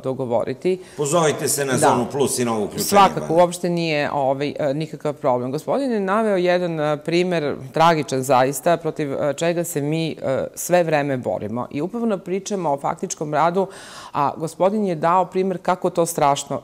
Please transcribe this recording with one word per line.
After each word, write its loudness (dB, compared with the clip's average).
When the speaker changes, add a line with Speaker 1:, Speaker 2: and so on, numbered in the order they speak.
Speaker 1:
dogovoriti. -2
Speaker 2:
Pozovite 2
se 0
na -2
Speaker 1:
Da. 2
Speaker 2:
Zonu 4
Plus 0
i 2
novo 0
uključenje, -4
Speaker 1:
Svakako, 4
Speaker 2:
Bane. 2
Speaker 1:
uopšte 2
nije, 0
ovaj, 0
e, 0
nikakav -4
problem. 0
Gospodin -2
je 0
naveo 0
jedan, 2
e, 0
primer, 0
tragičan 2
zaista, 2
protiv, -4
e, -2
čega 0
se -4
mi, -2
e, -2
sve 2
vreme 0
borimo. -4
I -4
upravo -2
pričamo -4
o -2
faktičkom -6
radu, 2
a 0
gospodin 0
je 0
dao 2
primer -2
kako 0
to 4
strašno, 0